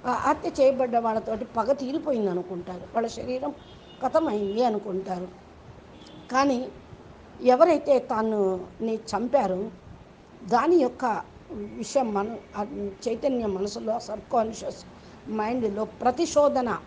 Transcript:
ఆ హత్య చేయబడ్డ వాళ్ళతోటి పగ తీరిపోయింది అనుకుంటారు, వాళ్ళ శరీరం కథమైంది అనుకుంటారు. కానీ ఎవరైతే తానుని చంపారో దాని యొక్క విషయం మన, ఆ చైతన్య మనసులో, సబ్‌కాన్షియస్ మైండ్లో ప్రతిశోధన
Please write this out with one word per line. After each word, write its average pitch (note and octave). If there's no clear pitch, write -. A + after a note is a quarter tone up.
ఆ B3
హత్య D4
చేయబడ్డ B3+
వాళ్ళతోటి A3
పగ A3+
తీరిపోయింది C4+
అనుకుంటారు, F3+
వాళ్ళ A3+
శరీరం B3+
కథమైంది A3+
అనుకుంటారు. F#3+
కానీ C4
ఎవరైతే C4+
తానుని A3
చంపారో G#3+
దాని C4+
యొక్క B3
విషయం A3
మన, G#3
ఆ G#3
చైతన్య A#3+
మనసులో, G#3+
సబ్‌కాన్షియస్ G#3+
మైండ్లో G#3+
ప్రతిశోధన B3+